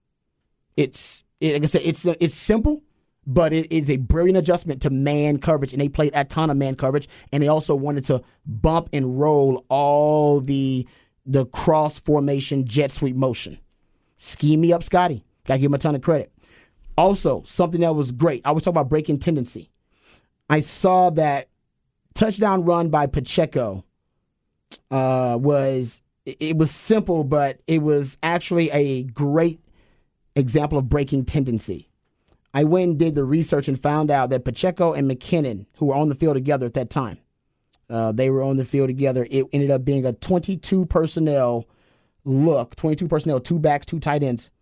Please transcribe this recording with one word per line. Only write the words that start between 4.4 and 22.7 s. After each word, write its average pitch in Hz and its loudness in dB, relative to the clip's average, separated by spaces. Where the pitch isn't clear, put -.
to 151 0
man 143 0
coverage, 139 -2
and 131 -4
they 143 0
played 147 0
a 143 0
ton 160 -2
of 143 0
man 135 -2
coverage, 135 -2
and 147 2
they 143 2
also 151 2
wanted 143 -2
to 127 0
bump 160 0
and 131 -2
roll 143 2
all 147 2
the, 131 -2
the 135 2
cross 156 0
formation 139 0
jet 135 0
sweep 131 -4
motion. 131 -4
Scheme 151 0
me 170 4
up, 170 0
Scotty. 175 0
Gotta 135 0
give 139 2
him 143 2
a 139 2
ton 151 0
of 131 -4
credit. 160 0
Also, 160 2
something 175 0
that 165 2
was 135 -2
great, 131 0
I 143 2
was 160 0
talking 175 0
about 139 0
breaking 151 0
tendency. 135 -4
I 156 2
saw 185 2
that 151 -2
touchdown 202 0
run 170 0